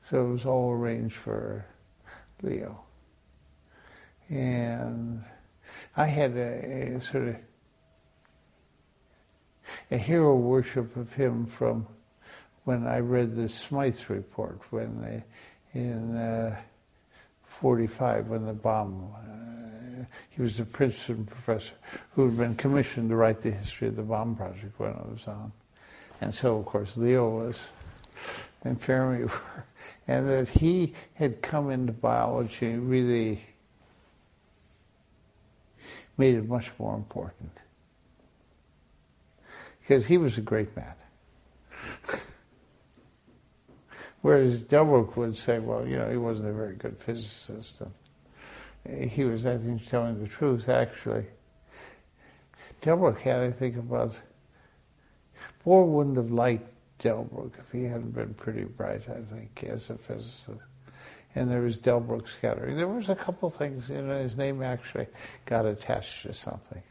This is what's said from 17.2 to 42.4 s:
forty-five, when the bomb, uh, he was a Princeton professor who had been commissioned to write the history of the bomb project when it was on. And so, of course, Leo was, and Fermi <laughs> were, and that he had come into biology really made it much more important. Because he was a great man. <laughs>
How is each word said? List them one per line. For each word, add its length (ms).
forty-five, 840
when 180
the 60
bomb, 640
uh, 920
he 120
was 160
a 60
Princeton 640
professor 480
who 120
had 100
been 200
commissioned 540
to 60
write 240
the 100
history 380
of 80
the 60
bomb 320
project 440
when 120
it 160
was 200
on. 260
And 140
so, 240
of 60
course, 320
Leo 320
was, 400
and 160
Fermi 440
<laughs> 20
were, 380
and 200
that 200
he 460
had 280
come 280
into 220
biology 800
really 680
made 180
it 140
much 300
more 160
important. 640
Because 260
he 120
was 200
a 20
great 360
man. 220
<laughs> 1200